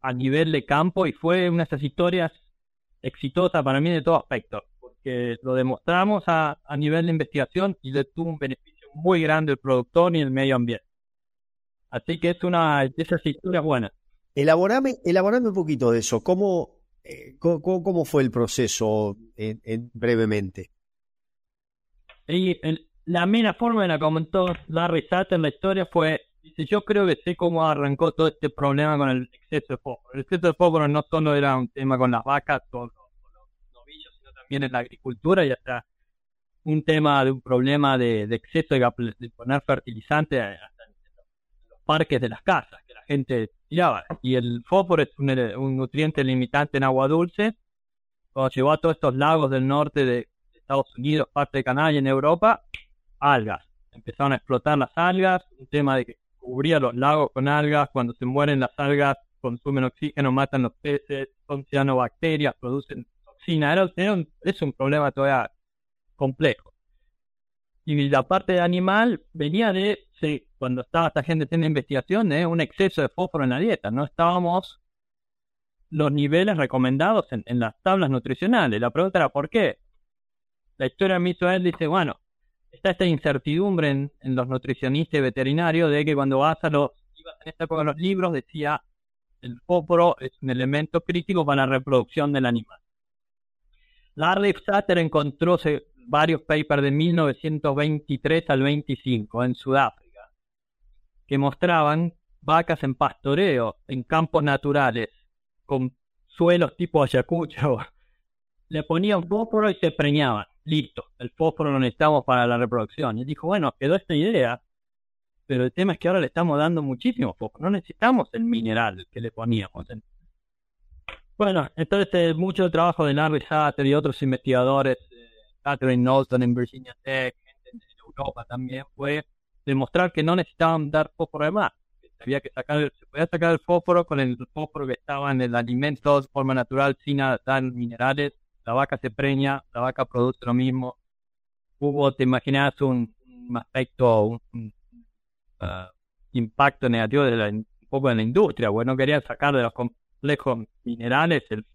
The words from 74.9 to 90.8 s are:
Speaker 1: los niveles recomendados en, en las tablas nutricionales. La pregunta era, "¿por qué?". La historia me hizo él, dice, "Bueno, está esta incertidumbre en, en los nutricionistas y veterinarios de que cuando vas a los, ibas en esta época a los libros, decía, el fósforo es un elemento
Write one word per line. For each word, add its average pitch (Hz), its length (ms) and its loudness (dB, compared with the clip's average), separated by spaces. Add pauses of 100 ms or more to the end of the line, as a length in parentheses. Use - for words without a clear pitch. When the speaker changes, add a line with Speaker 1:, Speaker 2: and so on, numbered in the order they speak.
Speaker 1:
los 151 200 0
niveles 160 460 2
recomendados 139 760 0
en, 113 140 -4
en 123 120 -2
las 113 240 -2
tablas 185 260 2
nutricionales. 135 720 0
La 120 100 0
pregunta 185 280 0
era, 147 100 2
"¿por 143 220 -6
qué?". 196 280 0 (1000)
La 131 80 -2
historia 190 320 0
me 175 120 0
hizo 175 200 -2
él, 185 120 0
dice, 170 240 -2
"Bueno, 156 320 0 (540)
está - 180 -2
esta 180 140 0
incertidumbre 156 840 0
en, 139 300 -2
en 131 140 -4
los 123 140 -2
nutricionistas 135 680 -2
y 139 40 2
veterinarios 151 680 0
de 147 160 2
que 156 80 0
cuando 139 240 0
vas 156 240 2
a 156 80 -2
los, 143 200 2 (260)
ibas - 280 -20
en 160 60 -14
esta - 140 -10
época 160 180 -2
a - 20 -2
los 151 120 -2
libros, 185 360 0
decía, 147 500 -6 (600)
el 123 240 -14
fósforo 170 540 2
es 131 200 -10
un 135 100 -6
elemento 143 520 -2